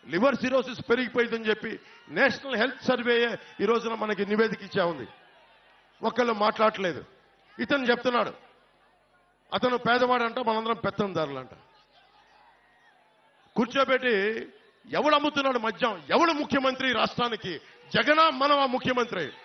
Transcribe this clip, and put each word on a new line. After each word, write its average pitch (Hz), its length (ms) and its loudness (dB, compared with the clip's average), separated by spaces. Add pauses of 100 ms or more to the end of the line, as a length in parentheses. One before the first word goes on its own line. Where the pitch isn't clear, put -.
Liver 208 300 2
cirrhosis 247 540 -2
పెరిగిపోయిందని 233 600 0
చెప్పి 214 280 -4 (300)
National 247 480 0
Health 240 280 -2
సర్వేయే 240 540 0 (220)
ఈ 190 40 0
రోజున 226 300 0
మనకి 208 320 -2
నివేదిక 214 360 0
ఇచ్చా 190 220 -2
ఉంది. 143 240 -4 (960)
ఒకళ్ళు 226 300 0
మాట్లాడట్లేదు. 208 720 0 (540)
ఇతను 269 320 0
చెప్తున్నాడు, 240 420 0 (1200)
అతను 240 240 0
పేదవాడంట, 240 600 2
మనందరం 226 380 -2
పెత్తందారులంట. 165 760 -4 (2000)
కూర్చోబెట్టి 254 580 2 (840)
ఎవడు 294 160 4
అమ్ముతున్నాడు 277 440 0
మద్యం? 220 520 -2
ఎవడు 320 220 4
ముఖ్యమంత్రి 262 600 0
రాష్ట్రానికి? 220 680 -2 (340)
జగనా 302 360 4
మనవా 277 360 2
ముఖ్యమంత్రి? 247 680 -2 (120)